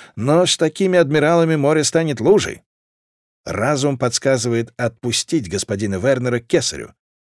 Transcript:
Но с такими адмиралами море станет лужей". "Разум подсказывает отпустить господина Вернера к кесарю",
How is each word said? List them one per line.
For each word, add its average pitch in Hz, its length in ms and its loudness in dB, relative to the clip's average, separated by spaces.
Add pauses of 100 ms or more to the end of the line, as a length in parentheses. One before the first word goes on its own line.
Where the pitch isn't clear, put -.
(160)
Но 147 300 2
с - 100 0
такими 185 420 0
адмиралами 160 580 2
море 151 280 2
станет 151 380 -2
лужей". 156 420 2 (800)
"Разум 131 540 -2
подсказывает 120 800 -2
отпустить 117 720 -4
господина 98 460 -4
Вернера 123 440 -2
к - 80 -12
кесарю", - 460 -2 (300)